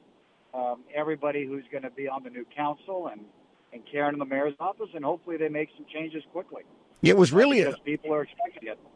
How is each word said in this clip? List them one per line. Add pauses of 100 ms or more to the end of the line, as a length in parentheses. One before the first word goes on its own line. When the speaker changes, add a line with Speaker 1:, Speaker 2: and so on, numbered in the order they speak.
(540)
Speaker 1:
um, (140)
everybody
who's
gonna
be
on
the
new (100)
council
and, (500)
and
Karen
in
the
mayor's
office,
and
hopefully
they
make
some
changes (100)
quickly. (380)
Speaker 2:
It
was
Speaker 1:
Uh,
Speaker 2:
really
a
Speaker 1:
because
people
are
expecting
it. (180)